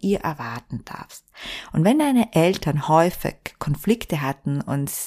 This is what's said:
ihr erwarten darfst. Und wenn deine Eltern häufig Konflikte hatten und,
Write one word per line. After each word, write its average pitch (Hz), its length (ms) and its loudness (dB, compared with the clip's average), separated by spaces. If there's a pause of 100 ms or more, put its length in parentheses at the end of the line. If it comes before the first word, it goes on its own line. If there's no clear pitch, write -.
ihr 196 180 0
erwarten 120 640 -8
darfst. - 400 -16 (480)
Und 156 140 2
wenn 254 140 6
deine 269 340 2
Eltern 160 560 2
häufig 165 460 2 (240)
Konflikte 185 600 -2
hatten 139 380 -4
und, 139 320 -4 (160)